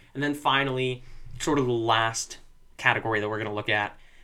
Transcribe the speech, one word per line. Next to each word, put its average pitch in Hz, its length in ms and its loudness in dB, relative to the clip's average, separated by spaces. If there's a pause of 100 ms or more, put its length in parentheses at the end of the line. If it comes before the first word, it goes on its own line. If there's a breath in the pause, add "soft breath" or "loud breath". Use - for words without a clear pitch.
(140 loud breath)
And 139 80 -4
then 147 120 0
finally, 131 720 0 (360 loud breath)
sort 147 180 2
of 131 80 2
the 123 60 2
last 113 680 0 (380)
category 113 440 2
that 104 80 -2
we're 107 100 -4
gonna 107 160 -4
look 104 140 -4
at, 104 280 0 (280 soft breath)